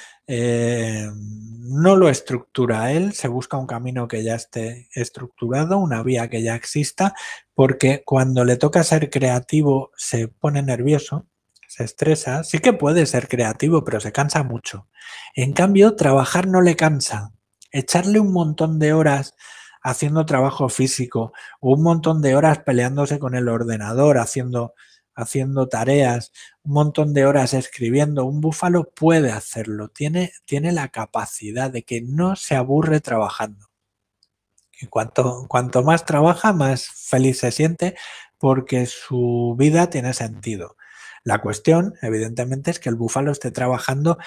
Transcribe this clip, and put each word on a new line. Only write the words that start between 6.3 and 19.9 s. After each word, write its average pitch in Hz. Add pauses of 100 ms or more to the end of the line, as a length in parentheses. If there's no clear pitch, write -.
ya 113
exista, 151 (400)
porque 131
cuando 131
le 123
toca 156
ser 156
creativo 135
se 113
pone 143
nervioso, 139 (400)
se -
estresa, 151
sí -
que 247
puede 160
ser 127
creativo, 127
pero -
se 107
cansa 147
mucho. 113 (480)
En 131
cambio, 196
trabajar 139
no 185
le 175
cansa. 127 (380)
Echarle 180
un 202
montón 160
de 151
horas 147 (480)
haciendo 151